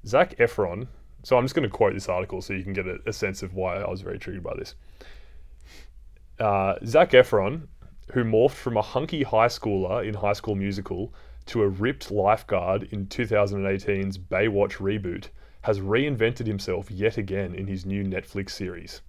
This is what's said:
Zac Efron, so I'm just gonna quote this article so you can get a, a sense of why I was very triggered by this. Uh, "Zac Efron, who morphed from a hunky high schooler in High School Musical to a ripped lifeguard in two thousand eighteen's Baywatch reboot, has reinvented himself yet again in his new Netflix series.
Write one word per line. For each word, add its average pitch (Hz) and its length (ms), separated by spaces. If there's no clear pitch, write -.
Zac 139 320
Efron, 110 480
so - 140
I'm 123 80
just 131 100
gonna 139 140
quote 101 260
this 98 140
article 92 320
so 101 120
you 92 120
can 98 80
get 95 140
a, 92 200
a 113 60
sense 98 300
of 92 120
why 92 240
I 92 120
was 95 100
very 90 180
triggered 92 260
by - 120
this. - 180
Uh, 98 380
"Zac 151 240
Efron, 123 560
who 123 120
morphed 113 280
from 117 240
a 104 60
hunky 147 420
high 117 240
schooler 101 580
in 107 80
High 101 200
School 107 200
Musical 98 580
to 117 180
a 101 40
ripped 107 440
lifeguard 98 800
in 98 160
two 120 180
thousand 101 400
eighteen's 98 500
Baywatch 101 600
reboot, 95 520
has 104 180
reinvented 117 680
himself 104 460
yet 104 260
again 95 380
in 95 100
his 95 180
new 98 200
Netflix 95 460
series. 87 580